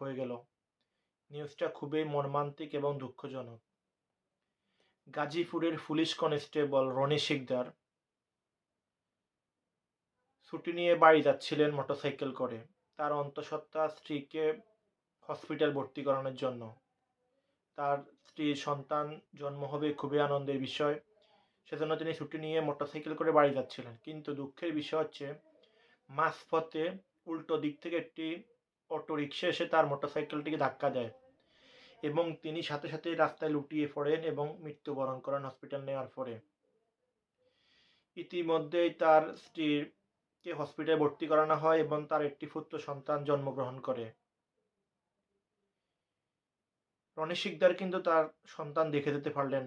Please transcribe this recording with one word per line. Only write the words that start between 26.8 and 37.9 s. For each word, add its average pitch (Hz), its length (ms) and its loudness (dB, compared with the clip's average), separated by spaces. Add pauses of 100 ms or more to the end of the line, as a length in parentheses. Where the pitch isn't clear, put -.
উল্টো 160 340 -2
দিক 147 200 0
থেকে 170 200 -2
একটি 160 240 -8 (640)
অটোরিকশা 151 600 -4
এসে 170 200 0
তার 160 180 6
মোটরসাইকেলটিকে 147 720 -2
ধাক্কা 139 300 0
দেয় 117 160 -2 (1000)
এবং 160 160 2 (180)
তিনি 160 160 -6 (100)
সাথে 151 240 -4
সাথে 160 160 -6 (140)
রাস্তায় 151 320 0
লুটিয়ে 147 400 -2
পড়েন 151 240 2 (120)
এবং 147 140 -2 (180)
মৃত্যুবরণ 135 600 -6
করেন 139 220 -2
হসপিটাল 135 400 -10
নেওয়ার 135 280 -4
পরে। 127 200 -6 (1800)